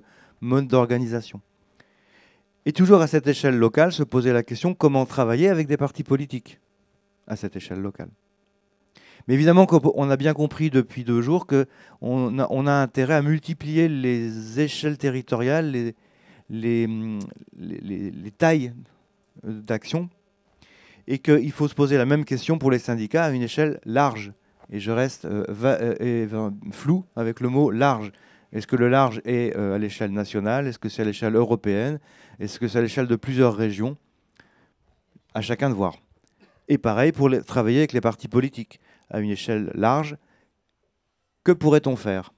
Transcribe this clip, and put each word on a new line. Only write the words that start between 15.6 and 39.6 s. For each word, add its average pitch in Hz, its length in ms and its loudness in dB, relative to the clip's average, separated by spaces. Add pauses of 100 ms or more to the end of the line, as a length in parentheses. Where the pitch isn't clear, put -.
les, 120 260 -4 (540)
les, 117 380 0 (680)
les, 85 240 -12
les, 95 320 -8
les 101 200 -14
tailles 147 420 0 (680)
d'action, 113 680 -6 (1000)
et 131 120 -4
qu'il 147 320 4
faut 147 160 -2
se - 80 -6
poser 143 220 2
la 123 80 4
même 147 200 2
question 139 320 -2
pour 135 120 2
les 123 100 4
syndicats 120 460 -2
à 156 40 0
une 127 140 -2
échelle 151 420 -2
large. 113 480 -2 (380)
Et 104 80 -8
je 104 120 -6
reste, 127 340 -2
euh, 98 220 -4
va-, 107 340 -2
euh, 117 180 -2
et, 117 320 -2
euh, 110 200 -4 (200)
flou 175 320 -2 (120)
avec 113 240 -4
le 123 100 -2
mot 131 220 2
large. 113 400 0 (420)
Est-ce 110 140 -8
que - 80 0
le 120 120 4
large 123 380 2
est, 120 320 -2
euh, 101 180 -2
à 104 40 -2
l'échelle 104 320 -6
nationale ? 107 560 -4
Est-ce 120 100 -8
que 113 120 -8
c'est 117 120 -8
à 110 40 -2
l'échelle 107 300 -2
européenne ? 113 640 0 (400)
Est-ce 113 200 -12
que 120 80 -4
c'est 113 100 -2
à 117 40 2
l'échelle 120 260 -2
de 120 80 2
plusieurs 123 400 2
régions ? 110 420 -4 (1400)
À 110 80 -4
chacun 120 300 -2
de - 20 0
voir. 95 240 -2 (720)
Et 143 100 4
pareil 120 340 2
pour 139 180 2
les, 127 120 2
travailler 120 380 0
avec 156 140 0
les 120 80 0
partis 113 260 -4
politiques 120 520 -2 (300)
à 107 120 -6
une 104 100 -4
échelle 107 420 -4